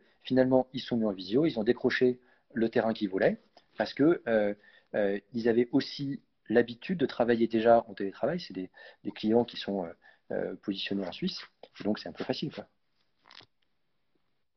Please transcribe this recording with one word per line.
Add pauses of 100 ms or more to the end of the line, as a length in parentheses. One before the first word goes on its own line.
(240)
Finalement,
ils
sont
mis
en
visio,
ils
ont
décroché (340)
le
terrain
qu'ils
voulaient (360)
parce
que,
euh, (400)
euh, (140)
ils
avaient
aussi (280)
l'habitude
de
travailler
déjà
en
télétravail.
C'est
des, (340)
des
clients
qui
sont,
euh, (380)
euh,
positionnés
en
Suisse. (400)
Et
donc,
c'est
un
peu
facile,
quoi. (1900)